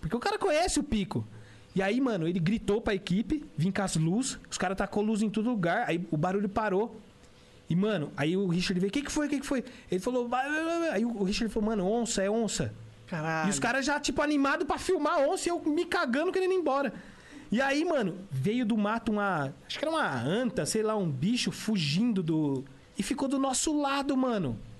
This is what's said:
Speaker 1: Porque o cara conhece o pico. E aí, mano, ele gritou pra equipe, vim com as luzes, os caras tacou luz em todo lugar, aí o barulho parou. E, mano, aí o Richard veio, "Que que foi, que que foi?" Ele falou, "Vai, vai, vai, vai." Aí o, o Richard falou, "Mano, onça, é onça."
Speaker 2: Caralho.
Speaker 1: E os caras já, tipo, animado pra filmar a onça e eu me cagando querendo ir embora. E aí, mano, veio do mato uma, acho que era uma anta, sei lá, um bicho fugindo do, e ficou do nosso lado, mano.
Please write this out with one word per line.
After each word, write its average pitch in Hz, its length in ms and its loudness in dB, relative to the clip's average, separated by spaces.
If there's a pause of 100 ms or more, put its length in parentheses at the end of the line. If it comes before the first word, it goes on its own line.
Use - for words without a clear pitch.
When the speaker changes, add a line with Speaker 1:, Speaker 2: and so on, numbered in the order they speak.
Speaker 1:
Porque - 160 -4
o 240 40 0
cara 403 180 0
conhece 349 400 2
o 294 40 0
pico. 190 420 -2 (500)
E 180 80 2
aí, 208 180 2
mano, 214 260 0
ele 180 140 0
gritou 202 400 2
pra 214 140 0
equipe, 226 500 0 (120)
vim 165 140 2
com 196 120 0
as 185 140 -2
luzes, 175 420 0 (120)
os - 80 -10
caras 185 180 -2
tacou 202 260 -2
luz 214 200 2
em 214 80 2
todo 214 200 0
lugar, 196 380 0
aí 170 220 0
o - 60 0
barulho 190 320 0
parou. 214 500 0 (720)
E, 160 60 2
mano, 190 400 0
aí 160 200 0
o 196 120 2
Richard 180 320 0
veio, 196 100 2
"Que 285 120 -2
que - 100 -8
foi, 294 160 0
que 285 120 -2
que - 60 -10
foi?" 262 160 -2 (280)
Ele 185 100 0
falou, 247 260 -2
"Vai, 254 240 -2
vai, 311 140 0
vai, 330 160 0
vai." 330 100 0
Aí 214 140 0
o, 240 60 -2 (100)
o 196 40 2
Richard 214 280 -2
falou, 220 160 0
"Mano, 208 180 0
onça, 220 360 0
é 196 80 2
onça." 208 420 0 (340)
Speaker 2:
Caralho. 160 420 -2
Speaker 1:
E - 20 2
os - 80 0
caras 254 260 0
já, 285 160 2
tipo, 294 220 -2
animado 294 440 2
pra 311 120 -2
filmar 330 360 2
a 285 140 4
onça 370 200 0
e - 20 2
eu 339 100 0
me 330 240 2
cagando 339 480 0
querendo 370 200 2
ir 381 40 2
embora. 277 360 2 (580)
E 220 100 2
aí, 277 240 2
mano, 247 320 0 (140)
veio 202 360 0
do 226 100 2
mato 220 360 0
uma, 180 420 0 (120)
acho - 120 -8
que - 60 0
era 311 100 -2
uma 262 160 0 (120)
anta, 185 440 0
sei 220 160 0
lá, 214 140 2
um 190 140 0
bicho 185 400 0
fugindo 190 720 0
do, 151 420 0 (340)
e 214 40 -4
ficou 269 260 -2
do 269 100 0
nosso 269 420 0
lado, 277 360 0
mano. 220 420 0 (220)